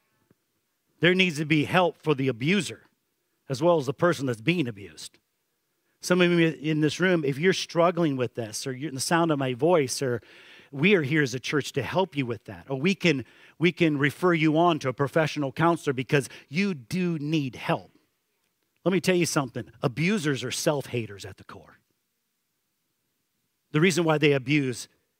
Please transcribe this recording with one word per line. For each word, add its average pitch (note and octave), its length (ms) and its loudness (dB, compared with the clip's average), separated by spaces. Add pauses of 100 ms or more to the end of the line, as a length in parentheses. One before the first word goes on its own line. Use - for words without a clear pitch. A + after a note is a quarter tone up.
(1000)
There F3 120 4
needs F3+ 240 2
to D#3 80 -4
be D3 200 2
help E3+ 360 0
for D3+ 140 0
the C3+ 140 -2
abuser B2+ 520 -2 (680)
as B2+ 140 -6
well E3+ 160 4
as C#3 80 -2
the C3+ 80 -4
person E3+ 320 0
that's A#2 160 -4
being D#3 260 0
abused. G2+ 520 -16 (840)
Some F3+ 180 2
of F3 120 6
you E3+ 160 4
in D3+ 340 -2
this D3+ 180 0
room, F3 240 2
if C3+ 140 -2
you're F3+ 160 2
struggling E3 640 0
with A#2+ 160 -4
this, G#2+ 320 -8
or C3+ 80 -6
you're C3+ 160 -10
in C3 60 -10
the C3 60 -6
sound E3+ 280 2
of D3 80 2
my C3 160 -2
voice, D3 480 2
or B2 180 -2 (520)
we E3 240 4
are E3 80 2
here D3+ 180 0
as B2+ 140 -2
a C3 40 -6
church - 340 -4
to C3+ 100 -2
help F3+ 340 -2
you C3+ 80 -2
with A#2 200 -8
that, F#2 220 -16
or C3+ 140 -6
we F#3+ 140 2
can, C#3 280 2 (360)
we F3 120 4
can D3+ 280 2
refer D3 340 2
you D#3 240 2
on E3+ 220 4
to C3+ 100 -2
a B2 40 -4
professional D3 580 -2
counselor D#3+ 420 0
because C3 340 0 (220)
you F#3+ 240 0
do E3 460 -4
need D3 360 -2
help. A#2+ 360 -4 (920)
Let F3 100 0
me F#3 60 2
tell F#3 160 2
you E3+ 120 2
something. B2+ 420 -4 (140)
Abusers D3 600 0
are B2 80 -6
self-haters A#2+ 720 -4
at G2+ 140 -14
the - 60 -20
core. - 340 -20 (2000)
The D3+ 80 4
reason E3+ 240 4
why D#3 120 4
they C#3+ 140 2
abuse C3+ 560 -2 (320)